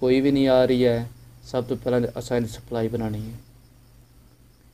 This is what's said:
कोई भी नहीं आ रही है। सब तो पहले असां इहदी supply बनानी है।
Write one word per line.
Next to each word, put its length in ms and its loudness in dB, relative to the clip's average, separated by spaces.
कोई 200 2
भी 120 2
नहीं 160 2
आ 160 6
रही 180 2
है। 280 0
सब 220 -4
तो 80 -4
पहले 320 -2
असां 300 -4
इहदी 120 -2
supply 380 -6
बनानी 320 -6
है। 140 -12